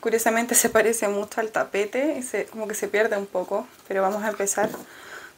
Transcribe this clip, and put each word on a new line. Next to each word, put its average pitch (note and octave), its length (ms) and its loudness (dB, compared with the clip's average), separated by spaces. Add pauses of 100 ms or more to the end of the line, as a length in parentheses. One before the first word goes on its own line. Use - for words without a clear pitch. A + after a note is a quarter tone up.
Curiosamente A3+ 540 2
se A3+ 140 6
parece A3 400 4
mucho G3+ 320 -2
al A3 100 -2
tapete B3 680 -2
y B3+ 40 -8
se, G#3 220 -4
como A3 240 -8
que G#3 60 -6
se G3+ 140 -4
pierde G#3+ 280 2
un G3+ 100 -4
poco, G3 400 -4 (220)
pero F#3+ 140 0
vamos G#3 200 0
a A3 60 0
empezar G3+ 400 0 (680)